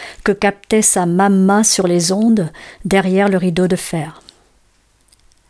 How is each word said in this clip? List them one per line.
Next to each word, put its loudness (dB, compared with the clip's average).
que 0
captait -2
sa 0
mamma 2
sur 2
les 0
ondes, 0
derrière 0
le 0
rideau -2
de -2
fer. -8